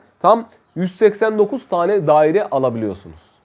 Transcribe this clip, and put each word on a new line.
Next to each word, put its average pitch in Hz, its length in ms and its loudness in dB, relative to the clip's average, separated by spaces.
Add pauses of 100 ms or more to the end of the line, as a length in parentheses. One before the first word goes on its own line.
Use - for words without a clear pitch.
(200)
tam 220 280 2 (280)
yüz 180 220 -6
seksen 214 400 0
dokuz 208 300 -2
tane 175 400 -2
daire 156 360 2
alabiliyorsunuz. 113 880 -6 (140)